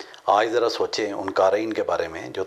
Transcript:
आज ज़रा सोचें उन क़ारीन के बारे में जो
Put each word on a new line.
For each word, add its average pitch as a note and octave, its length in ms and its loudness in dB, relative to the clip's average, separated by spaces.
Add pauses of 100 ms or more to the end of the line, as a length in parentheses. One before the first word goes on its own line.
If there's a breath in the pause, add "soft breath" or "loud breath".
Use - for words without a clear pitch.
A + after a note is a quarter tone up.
(320 loud breath)
आज A2 200 4
ज़रा A#2 180 2
सोचें G2+ 440 -2
उन F#2+ 180 -6
क़ारीन G2+ 400 2
के G#2+ 120 -2
बारे - 240 -2
में D#2+ 260 -12
जो F#2+ 140 -6